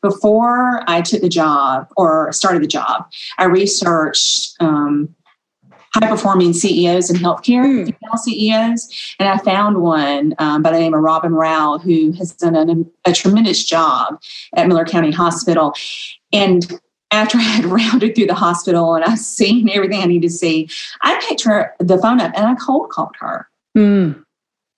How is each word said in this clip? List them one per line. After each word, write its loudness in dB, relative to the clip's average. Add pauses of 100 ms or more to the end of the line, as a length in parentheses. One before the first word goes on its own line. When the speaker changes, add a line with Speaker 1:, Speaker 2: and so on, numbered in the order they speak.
Speaker 1:
before 2
I 0
took -2
the 0
job 0
or 2
started 0
the -2
job, -4 (280)
I 2
researched, 0
um, 0 (880)
high-performing 2
C 0
E 2
Os 0
in 0
healthcare, 0
Speaker 2:
Hmm. 2
Speaker 1:
female -8
C -2
E 2
Os. -4
And 0
I 0
found 0
one, 0
um, -2
by 2
the 2
name 0
of 0
Robin 0
Rowell, 0
who 0
has -8
done -2
an, 0 (160)
a 2
tremendous 2
job 0 (360)
at 2
Miller 4
County 0
Hospital. 0 (600)
And 2 (420)
after 2
I 2
had 0
<laughs> 0
rounded 0
through 2
the 0
hospital 0
and 0
I've 0
seen 0
everything -2
I 0
need 2
to 0
see, -2 (320)
I 0
picked -6
her, 0
the 2
phone 2
up, -2
and 0
I 2
cold -2
called -8
her. -10 (260)
Speaker 2:
Hmm. 4 (640)